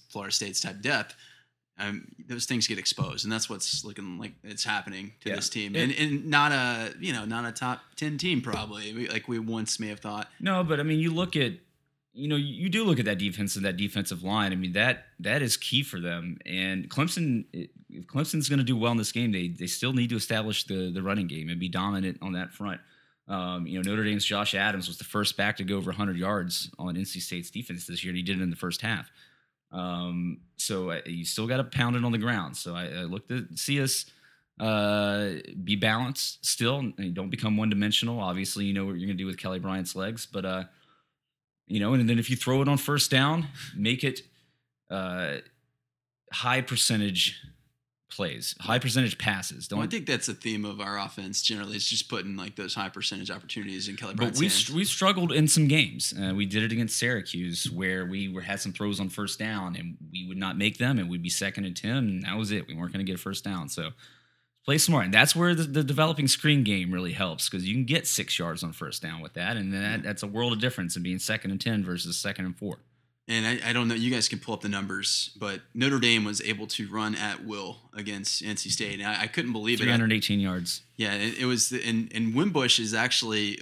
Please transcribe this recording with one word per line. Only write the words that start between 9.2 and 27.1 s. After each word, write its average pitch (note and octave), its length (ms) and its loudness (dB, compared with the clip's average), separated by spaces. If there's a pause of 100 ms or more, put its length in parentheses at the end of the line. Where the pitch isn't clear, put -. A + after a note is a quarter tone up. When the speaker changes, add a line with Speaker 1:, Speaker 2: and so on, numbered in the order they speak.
Speaker 1:
we A#2 120 0
once A2 400 -2
may A2 80 -4
have G#2 120 -8
thought. G#2 300 -6 (100)
Speaker 2:
No, F#3 240 2
but D#3 160 2
I D3 40 2
mean, D#3 160 2
you E3 120 2
look F3 240 0
at, B2+ 180 2 (600)
you C#3 140 -6
know, D3+ 80 2
you C#3+ 340 -2
do G#3+ 140 2
look F3+ 160 6
at A2 60 2
that G#2 120 2
defense G2 380 0
and G2 100 0
that F#2 120 0
defensive G2+ 440 -2
line. G2+ 300 2
I F#2 40 2
mean, F#2 180 0
that, A#2+ 320 2 (160)
that A2+ 200 2
is A#2+ 160 2
key - 240 0
for G#2 180 -6
them. F2 460 -4
And F#2+ 440 -2
Clemson, D3+ 640 0
if - 520 -12
Clemson's D#3 440 0
gonna C#3 140 4
do A#2+ 140 2
well A#2 140 4
in A#2 60 4
this G#2+ 160 0
game, A#2 180 2
they, F#2 160 2
they F2 200 -4
still B2+ 260 0
need A#2+ 160 4
to A#2+ 80 0
establish G#2+ 480 0
the, F#2 260 -2
the F#2 100 -4
running G2 260 0
game D#2 220 -6
and F2 100 -2
be F#2 100 -2
dominant F#2+ 520 0
on F#2+ 120 -4
that F2+ 180 -6
front. G2+ 300 -8 (460)
Um, F2+ 380 -4
you F2+ 160 -4
know, F#2+ 80 0
Notre G#2+ 140 0
Dame's G#2 220 2
Josh G#2 280 2
Adams G2 340 2
was F2 100 -10
the - 80 -12
first G#2 320 0
back G2+ 200 2
to G2+ 60 -4
go G2 140 0
over F#2 120 -2
a F2+ 60 -4
hundred G2 220 0
yards F2+ 600 -2
on F2 200 -4
N F#2+ 80 -2
C - 160 -8